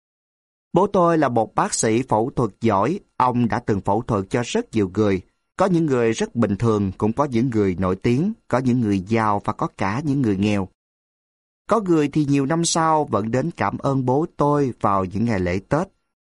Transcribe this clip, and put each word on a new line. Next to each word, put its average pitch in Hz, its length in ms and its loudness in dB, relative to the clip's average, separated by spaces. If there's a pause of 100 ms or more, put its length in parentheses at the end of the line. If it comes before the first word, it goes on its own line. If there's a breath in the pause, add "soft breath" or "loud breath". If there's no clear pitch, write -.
(720)
Bố 185 140 4
tôi 170 320 2
là 139 100 2
một 113 260 -2
bác - 200 -2
sĩ 117 280 0
phẫu 113 340 0
thuật 117 140 0 (100)
giỏi, 113 400 0 (160)
ông 123 320 0
đã 104 100 -2
từng 101 220 -2
phẫu 104 220 0
thuật 101 280 -2
cho 123 140 -2
rất - 280 -4
nhiều 101 220 0
người. 101 260 0 (360)
Có 185 100 2
những 170 200 2
người 120 260 2
rất 208 220 -6
bình 104 220 0
thường, 104 420 0
cũng 107 140 0
có 143 120 -2
những 127 260 0
người 101 280 0
nổi 92 180 0
tiếng, 117 360 0 (160)
có 120 100 0
những 127 220 0
người 101 200 0
giàu 107 440 0
và 107 80 -2
có - 160 -4 (100)
cả 107 260 -4
những 139 180 0
người 104 140 2
nghèo. 101 320 0 (1000)
Có 226 120 2
người 165 280 2
thì 151 160 0
nhiều 139 220 0
năm 165 180 0
sau 160 400 0
vẫn 110 260 -2
đến 127 260 -2
cảm 110 220 -2
ơn 135 260 -2
bố 135 220 0 (100)
tôi 147 440 0
vào 98 240 2
những 95 200 -2
ngày 110 160 0
lễ 90 180 -2 (100)
Tết. 170 200 -2 (520)